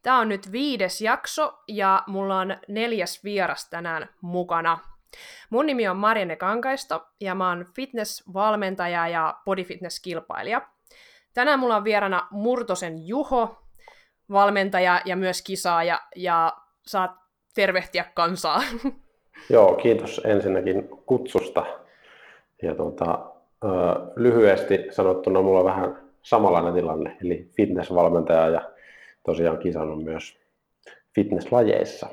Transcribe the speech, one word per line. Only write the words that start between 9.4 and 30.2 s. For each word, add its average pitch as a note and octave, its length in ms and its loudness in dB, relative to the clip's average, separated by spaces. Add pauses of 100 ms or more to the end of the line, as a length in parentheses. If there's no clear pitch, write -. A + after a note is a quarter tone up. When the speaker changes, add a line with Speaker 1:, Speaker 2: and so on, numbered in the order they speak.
Speaker 1:
bodyfitnesskilpailija. F#3 1160 -6 (720)
Tänään C4+ 240 2
mulla A#3+ 180 2
on G3+ 80 -2
vieraana G3+ 460 0
Murtosen F#3 760 -4
Juho, A#3+ 500 -2 (720)
valmentaja G3 760 4
ja F3+ 120 -4
myös F#3 260 -2
kisaaja, E3+ 580 0 (160)
ja E3+ 400 0 (300)
saat F#3 240 -2 (440)
tervehtiä F#3 500 0 (100)
kansaa. F3 480 0 (460)
<laughs> - 420 -20
Speaker 2:
Joo, G2+ 240 8
kiitos - 500 0
ensinnäkin G2 640 0
kutsusta. - 800 -2 (960)
Ja D#2+ 120 -4
tota, D#2+ 560 -4 (340)
ö, G#2 40 -2 (480)
lyhyesti A2 720 6
sanottuna F#2+ 520 2
mulla F#2+ 160 6
on F#2 80 6
vähän F#2+ 380 -2 (200)
samanlainen F2 500 2
tilanne, D#2+ 500 -2
eli F2 320 -4
fitnessvalmentaja E2 920 2
ja D#2+ 220 -2 (560)
tosiaan E2 320 0
kisannut D#2 460 -4
myös D#2+ 340 -10 (760)